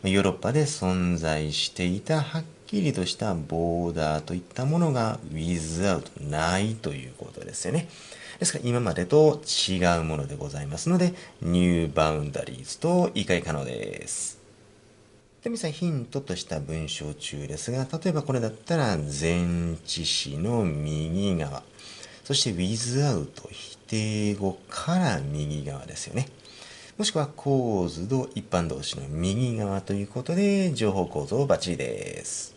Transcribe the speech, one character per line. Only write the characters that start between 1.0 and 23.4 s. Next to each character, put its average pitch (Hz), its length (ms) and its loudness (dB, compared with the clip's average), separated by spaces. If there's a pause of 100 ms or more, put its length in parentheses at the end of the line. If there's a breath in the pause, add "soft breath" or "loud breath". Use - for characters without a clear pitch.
在 78 360 0
し - 180 -2
て 90 140 -2
い 92 160 0
た 156 180 2
は 147 200 -2
っ 156 40 -6 (220)
き 208 160 -2
り 151 120 2
と 92 120 0
し - 80 -4
た 104 220 -2
ボ 85 560 0
ー 78 40 -4
ダ 78 220 2
ー 78 40 -2
と 87 120 -6
い 90 60 -2
っ - 20 -8
た - 240 -6
も 156 140 2
の 165 120 4
が 113 280 0 (120)
ウ 76 40 -6
ィ 82 240 0
ズ 82 280 0
ア 90 100 4
ウ 69 40 -2
ト、 - 80 -12 (140)
な 80 360 2
い 110 140 0
と 80 200 -6
い 65 140 -10
う 64 100 -16
こ - 160 -12
と - 120 -12
で - 80 -12
す - 120 -8
よ 92 80 -2
ね。 165 140 0 (520 loud breath)
で 180 60 0
す - 60 0
か - 80 -4
ら、 - 60 -6
今 120 140 4
ま 104 140 2
で 90 120 0
と 151 340 8 (300)
違 92 140 2 (160)
う 82 40 0
も 80 140 0
の 69 100 -4
で 71 80 -8
ご - 140 -6
ざ - 120 -8
い 73 40 -6
ま - 140 -6
す - 100 -2
の 180 80 6
で、 175 160 4 (280 loud breath)
ニ 87 220 4
ュ 85 220 6
ー 71 80 -4
バ 78 180 6
ウ 76 120 0
ン 73 80 -4
ダ 67 120 -4
リ 65 100 -8
ー 65 120 -14
ズ - 140 -12
と 175 340 4
言 101 100 -2
い - 40 -4
換 90 80 4
え 82 60 2
可 78 120 -4
能 71 100 -2
で 50 440 -8
す。 - 320 -8 (1040)
で、 240 60 -2
皆 233 120 -4
さ 170 60 -2
ん、 151 60 -2
ヒ 175 160 0
ン 135 160 0
ト 135 160 -4
と 90 140 -4
し - 80 -8
た - 160 -4
文 78 300 -4
章 76 240 -6
中 143 340 -8
で 147 100 -6
す - 140 -6
が、 131 160 -2 (160)
例 190 60 2
え 170 40 2
ば 147 100 0
こ 135 100 -2
れ 127 60 2
だ 117 80 0
っ 107 40 -2
た 165 260 -2
ら、 113 200 4
前 85 760 2 (120)
置 82 200 -4
詞 69 320 -2
の 110 280 2
右 80 720 0
側、 71 280 -4 (600 loud breath)
そ 143 100 -2
し 135 100 2
て 120 80 0
ウ 87 60 -2
ィ 92 180 0
ズ 120 300 0
ア 135 80 2
ウ 78 120 0
ト、 - 260 -16